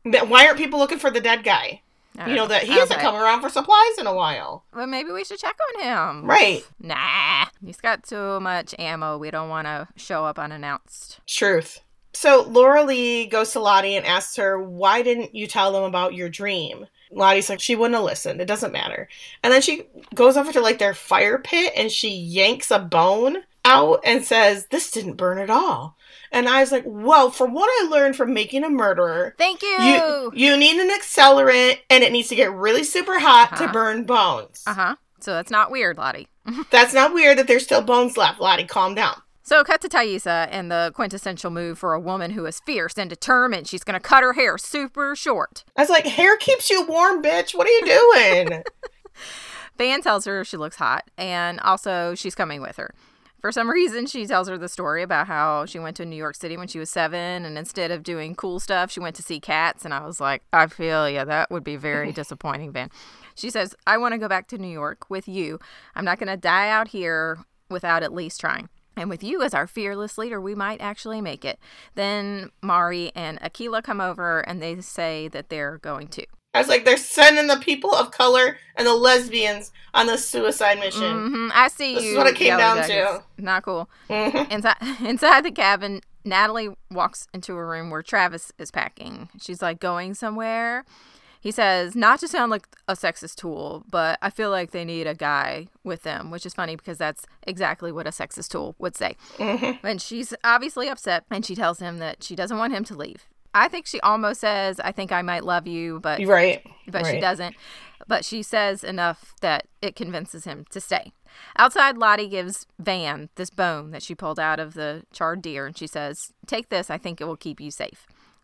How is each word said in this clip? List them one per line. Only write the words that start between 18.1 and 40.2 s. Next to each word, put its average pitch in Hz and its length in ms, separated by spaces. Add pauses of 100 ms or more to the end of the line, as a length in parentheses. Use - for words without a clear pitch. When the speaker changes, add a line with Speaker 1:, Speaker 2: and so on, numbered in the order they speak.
Speaker 1:
It 180 60
doesn't 208 240
matter." - 360 (340)
And 240 80
then 262 120
she 302 220 (300)
goes 262 220
over 285 160
to, 254 80
like, 233 180
their 202 160
fire 202 440
pit 339 360
and 220 160
she 220 200
yanks 190 600
a 214 80
bone 196 640 (200)
out 262 400
and 240 220
says, 208 400
"This - 240
didn't 190 240
burn 180 240
at 196 100
all." 226 480 (340)
And 247 180
I 262 120
was 269 120
like, 254 140
"Well, 247 440
from 247 240
what 370 140 (140)
I 349 60
learned 277 280
from 254 180
making 240 300
a 311 60
murderer, 180 680
Speaker 2:
Thank 349 240
you. 392 60 (120)
Speaker 1:
you, 277 540
you 277 240
need 311 220
an 381 100
accelerant 269 880 (100)
and 254 160
it 247 80
needs 240 160
to 240 60
get 214 180
really 214 320
super 359 360
hot 247 360
to - 80
Speaker 2:
Uh-huh. 165 80
Speaker 1:
burn 226 320
bones." 185 640
Speaker 2:
Uh-huh. 190 300 (240)
So 202 120
that's 170 180
not 214 200
weird, 214 260
Lottie. - 320 (160)
<laughs> 247 260
Speaker 1:
That's 247 220
not 277 220
weird 285 240
that 262 80
there's 262 160
still 226 200
bones 247 340
left. 185 240
Lottie, 175 240
calm 190 320
down. - 260 (220)
Speaker 2:
So 294 200
cut 311 160
to - 80
Taissa 190 640